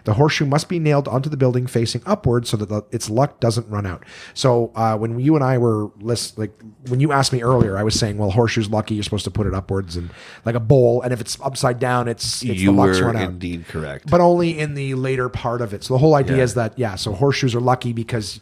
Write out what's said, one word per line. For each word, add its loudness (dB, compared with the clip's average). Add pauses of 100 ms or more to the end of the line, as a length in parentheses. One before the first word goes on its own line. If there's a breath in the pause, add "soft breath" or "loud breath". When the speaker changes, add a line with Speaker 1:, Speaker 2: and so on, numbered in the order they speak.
Speaker 1:
The 2
horseshoe 2
must 0
be -2
nailed 2
onto -2
the -6
building 2
facing -2
upward 0
so 0
that -2
the, -2
its -6
luck 0
doesn't 0
run -4
out. -10 (300 loud breath)
So, 2
uh, 0
when -4
you 4
and 2
I 2
were 0
list-, -6
like, -6 (340)
when -2
you 2
asked 2
me -2
earlier, 2
I 0
was 0
saying, -2
"Well, 0
horseshoe's 2
lucky. -2
You're -2
supposed -4
to -8
put -2
it -2
upwards -4
and -8 (340 loud breath)
like -2
a 0
bowl, 4
and -2
if -4
it's -10
upside -2
down, 0
it's, -6
it's -4
Speaker 2:
You 4
Speaker 1:
the 6
luck's 4
Speaker 2:
were 2
Speaker 1:
run 0
out." -2
Speaker 2:
indeed -8
correct. -10
Speaker 1:
But 4
only 2
in -4
the -6
later -2
part -4
of -6
it. -10
So -4
the 4
whole 6
idea 2
Speaker 2:
Yeah. 4
Speaker 1:
is 0
that, -4
yeah, -2
so -6
horseshoes 0
are 0
lucky 0
because, -6